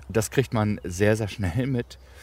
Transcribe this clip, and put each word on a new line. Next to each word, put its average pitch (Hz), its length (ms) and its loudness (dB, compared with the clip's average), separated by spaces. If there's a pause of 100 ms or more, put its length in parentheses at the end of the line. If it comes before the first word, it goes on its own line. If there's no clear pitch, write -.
(100)
Das 107 200 0
kriegt - 220 0
man 104 320 0
sehr, 101 320 2
sehr 107 120 -2
schnell 101 380 -2
mit. 123 320 -4 (240)